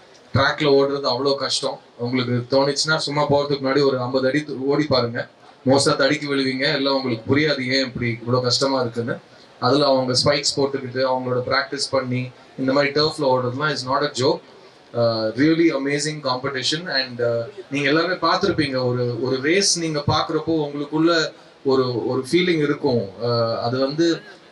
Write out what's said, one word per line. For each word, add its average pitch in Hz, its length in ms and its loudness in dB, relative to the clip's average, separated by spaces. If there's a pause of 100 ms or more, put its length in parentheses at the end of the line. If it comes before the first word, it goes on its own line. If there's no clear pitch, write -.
(340)
ட்ராக்ல 143 300 2
ஓடுறது 139 400 4
அவ்வளோ 135 300 0
கஷ்டம். 135 440 -4 (200)
உங்களுக்கு 123 580 0
தோணுச்சுன்னா 147 400 2
சும்மா 143 320 0
போறதுக்கு 143 340 2
முன்னாடி 135 240 4
ஒரு 127 120 2
ஐம்பது 127 300 0
அடி 147 120 2
து-, 135 180 -8
ஓடி 143 260 2
பாருங்க. 117 440 -2 (380)
மோஸ்டா 143 300 4
தடுக்கி 147 300 0
விழுவீங்க, 139 480 0
எல்லாம் 139 200 0
உங்களுக்கு 131 400 -2
புரியாது 143 340 0
ஏன் 135 180 0
இப்படி 120 380 -4
இவ்வளோ 123 180 2
கஷ்டமா 131 380 0
இருக்குன்னு. 117 380 -4 (420)
அதுல 143 260 2
அவங்க 131 260 2 (120)
ஸ்பைக்ஸ் 143 320 0
போட்டுக்கிட்டு 131 460 -2
அவங்களோட 127 460 -2
பிராக்டிஸ் 135 420 -4
பண்ணி 127 400 -2 (280)
இந்த 131 140 0
மாதிரி 143 200 2
டர்ஃப்ல 151 300 0
ஓடுறதுலாம் 127 500 0
is 127 140 -6
not 135 160 0
a - 120 -2
joke. 131 260 0 (540)
Uh, 113 420 0
really 160 340 4
amazing 147 500 -4
competition 131 680 -4
and, 127 320 -6
uh, 117 260 0 (240)
நீங்க 139 180 -2
எல்லாருமே 170 260 2
பார்த்திருப்பீங்க. 160 680 0
ஒரு, 123 380 -2
ஒரு 131 200 -2
ரேஸ் 175 360 2
நீங்க 156 280 -4
பார்க்குறப்போ 156 500 -2
உங்களுக்குள்ள 151 760 0 (320)
ஒரு, 127 420 2
ஒரு 127 260 -2
ஃபீலிங் 175 300 2
இருக்கும். 139 460 0 (140)
Uh, 117 340 0
அது 127 220 -2
வந்து 151 420 0 (320)